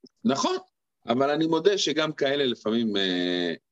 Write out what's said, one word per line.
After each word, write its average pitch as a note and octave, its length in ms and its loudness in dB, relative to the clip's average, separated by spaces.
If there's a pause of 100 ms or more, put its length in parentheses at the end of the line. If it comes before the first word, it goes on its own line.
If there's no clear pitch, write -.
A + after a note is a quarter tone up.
(260)
נכון, D#4 320 0 (500)
אבל C3 220 2
אני D#3 180 0
מודה E3 300 0
שגם D#3 340 -2
כאלה C#3+ 340 0
לפעמים, A2+ 520 0
אה, F2+ 560 0 (180)